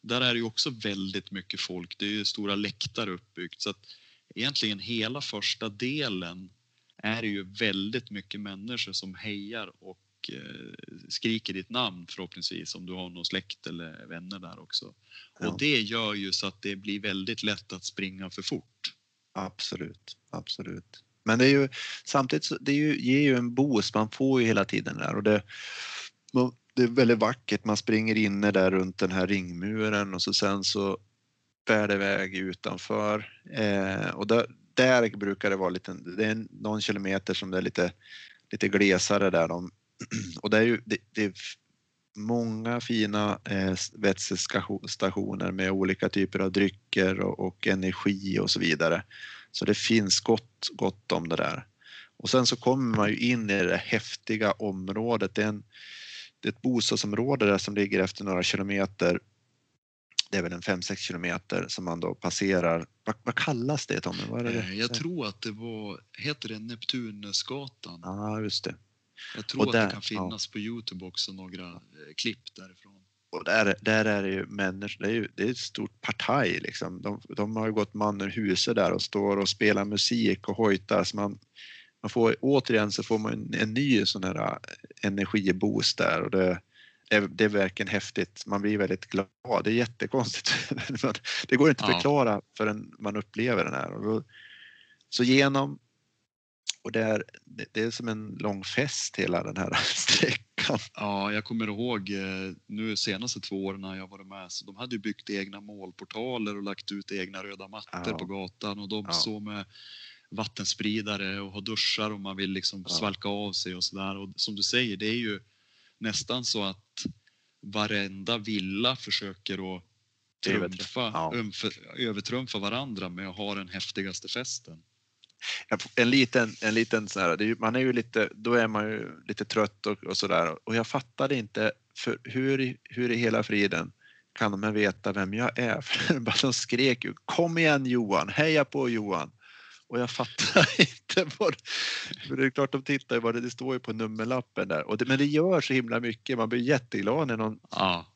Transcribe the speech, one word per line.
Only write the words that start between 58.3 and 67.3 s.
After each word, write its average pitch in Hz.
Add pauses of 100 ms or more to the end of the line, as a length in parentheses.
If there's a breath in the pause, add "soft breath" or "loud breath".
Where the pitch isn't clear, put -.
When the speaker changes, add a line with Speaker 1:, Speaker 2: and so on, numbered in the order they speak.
Speaker 2:
kilometer. 98 (1080)
Det 101
är 90
väl 87
en 90
fem, 92
sex -
kilometer 90
som -
man 85
då 87
passerar. 87 (180)
Vad, 110
vad 120
kallas 135
det, 98
Tommy? -
Vad 120
är 117
det 117
Speaker 1:
Eh, 95
jag 113
Speaker 2:
det? 120
Speaker 1:
tror 156
att 101
det 113
var, 107 (180)
heter 143
det 110
Neptunusgatan? 113